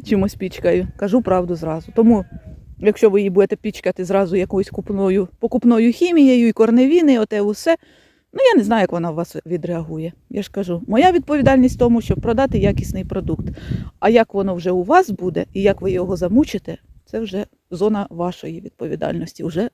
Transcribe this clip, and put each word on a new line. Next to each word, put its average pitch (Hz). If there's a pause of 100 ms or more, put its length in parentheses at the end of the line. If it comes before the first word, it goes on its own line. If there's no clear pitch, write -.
чимось 202
пічкаю. 180
Кажу 202
правду 180
зразу. 160
Тому, 226 (540)
якщо 214
ви 202
її 196
будете 196
пічкати -
зразу 196
якоюсь 190
купною, 190 (100)
покупною 233
хімією 269
і 208
корневіни, 262
оте 214
усе, 214 (560)
ну, 392 (120)
я 359
не 208
знаю, 220
як 185
вона 170
у 151
вас 170 (100)
відреагує. 165 (180)
Я 202
ж -
кажу, 175
моя 302
відповідальність 269
в -
тому, 233
щоб -
продати 247
якісний 196
продукт. - (540)
А 196
як 226
воно 196
вже 175
у 180
вас 320
буде 180
і 190
як 196
ви 190
його 180
замучите, 185 (260)
це 220
вже 202 (240)
зона 202
вашої 170
відповідальності, 156
вже 170